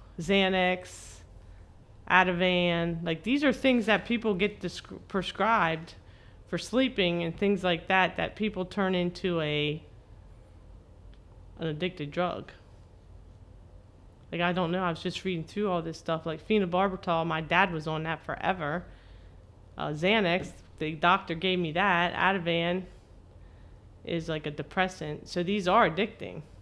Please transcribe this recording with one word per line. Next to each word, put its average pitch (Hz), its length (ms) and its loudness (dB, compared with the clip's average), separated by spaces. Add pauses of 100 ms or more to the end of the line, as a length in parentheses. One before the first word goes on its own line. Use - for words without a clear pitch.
(200)
Xanax, 185 960 0 (920)
Ativan. 175 960 4
Like, 165 180 -2
these 277 200 2
are 269 100 4
things 247 320 4
that 202 200 2
people 220 280 0
get 208 260 0
disc-, - 480 -10
prescribed 185 840 0 (540)
for 170 120 -4
sleeping 196 640 2
and 165 120 -4
things 202 280 2
like 170 240 0
that, 185 300 2
that 170 180 -4
people 208 280 -4
turn 190 300 0
into 175 480 0
a, 151 400 0 (1800)
an 165 80 -6
addicted 156 460 -4
drug. 170 400 -4 (1800)
Like, 165 100 -2
I 175 100 4
don't 170 200 0
know. 185 120 0
I 175 80 2
was 160 100 -6
just - 240 -6
reading 175 180 -2
through 202 280 -2
all 175 100 0
this 160 160 -8
stuff. 165 300 -4
Like, 160 200 -8
phenobarbital, 180 800 2
my 160 160 -2
dad 170 320 4
was 156 140 -4
on 156 160 -2
that 160 200 -4
forever. 170 640 -2 (920)
Uh, 147 100 -2
Xanax, 180 600 2 (260)
the 156 140 -4
doctor 175 420 4
gave 185 240 0
me 170 140 0
that. 175 420 2
Ativan 175 680 2 (1200)
is, 170 240 -4
like, 156 160 -6
a 151 60 -4
depressant. 151 760 -4
So 175 140 -4
these 185 260 0
are 196 220 6
addicting. 156 540 -4 (180)